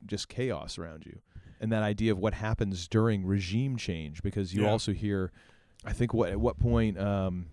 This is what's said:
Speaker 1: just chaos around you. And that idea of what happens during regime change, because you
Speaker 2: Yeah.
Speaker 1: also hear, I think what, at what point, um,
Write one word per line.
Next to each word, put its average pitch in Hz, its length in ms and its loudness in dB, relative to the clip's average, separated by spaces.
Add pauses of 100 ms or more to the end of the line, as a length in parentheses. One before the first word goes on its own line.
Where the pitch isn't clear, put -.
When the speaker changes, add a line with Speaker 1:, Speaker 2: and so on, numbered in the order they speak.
Speaker 1:
just 98 200 -6
chaos 117 520 -4
around 80 260 -12
you. - 140 -18 (400)
And 113 120 -2
that 110 120 2
idea 104 280 2
of 95 60 2
what 101 160 0
happens 101 540 -2
during 110 380 4
regime 101 520 0
change, 80 460 -6
because 98 320 -2
you 104 80 2
Speaker 2:
Yeah. 104 80 4
Speaker 1:
also 110 220 0
hear, 98 380 0 (540)
I 104 80 -4
think 123 200 0
what, 101 180 2
at 101 80 -2
what 117 200 2
point, 113 400 4
um, 95 540 0